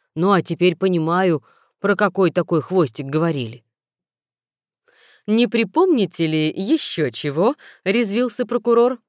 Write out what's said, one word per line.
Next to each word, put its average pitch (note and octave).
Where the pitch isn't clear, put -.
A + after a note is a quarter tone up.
Ну, F3+
а F#3
теперь F3+
понимаю, F3
про G3
какой F#3+
такой E3+
хвостик D#3
говорили". C#3
"Не A3+
припомните A3+
ли D#3
еще F#3+
чего?" — D#3+
резвился A3+
прокурор. A#3+